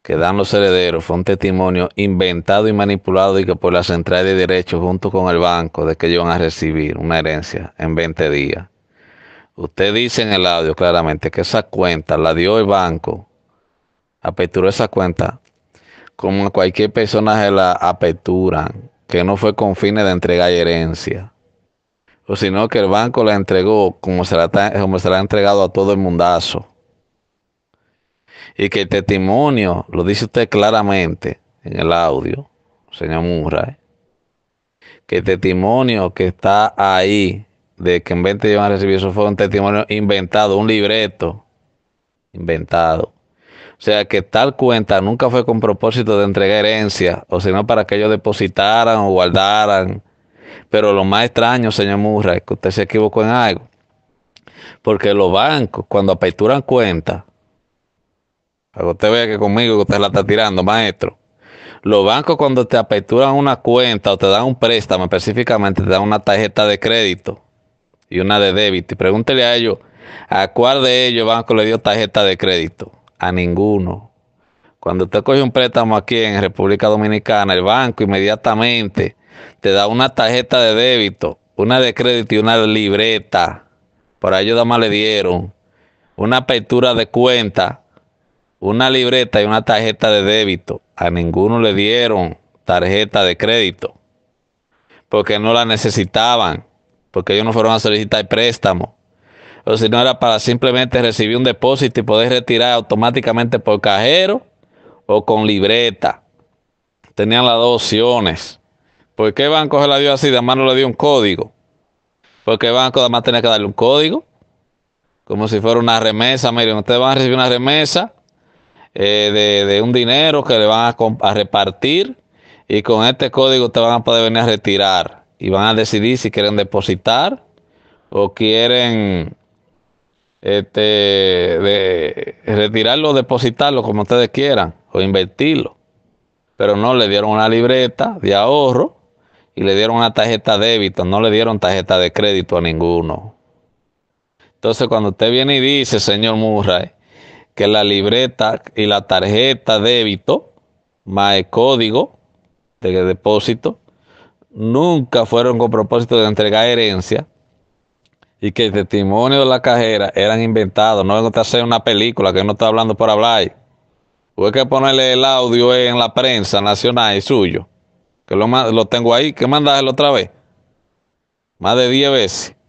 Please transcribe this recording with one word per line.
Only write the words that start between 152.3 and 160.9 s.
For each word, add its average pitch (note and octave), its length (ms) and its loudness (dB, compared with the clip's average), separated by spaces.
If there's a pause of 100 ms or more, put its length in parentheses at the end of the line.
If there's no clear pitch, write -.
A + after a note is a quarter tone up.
de F#2 240 0
depósito, G#2+ 720 -2 (720)
nunca B2 760 0
fueron A#2+ 320 0
con A#2 140 0
propósito A#2 460 0
de A2 100 4
entregar G#2+ 380 2
herencia A2 600 -2 (1160)
y G#2 100 -2
que A2+ 140 -2
el G2+ 80 -2
testimonio G#2 640 0
de C#3 60 4
la B2+ 160 2
cajera A2+ 540 0
eran A2 260 2
inventados, G#2+ 640 0